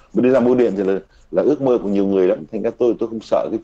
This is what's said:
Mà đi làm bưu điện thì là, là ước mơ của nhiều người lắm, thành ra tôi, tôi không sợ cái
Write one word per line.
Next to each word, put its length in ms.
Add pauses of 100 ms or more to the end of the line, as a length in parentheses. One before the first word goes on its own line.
(140)
Mà 100
đi 60
làm 160
bưu 100
điện 220
thì 60
là, 160 (320)
là 120
ước 180
mơ 220
của 60
nhiều 160
người 220
lắm, 240
thành 100
ra 160
tôi, 220
tôi 100
không 120
sợ 300
cái 120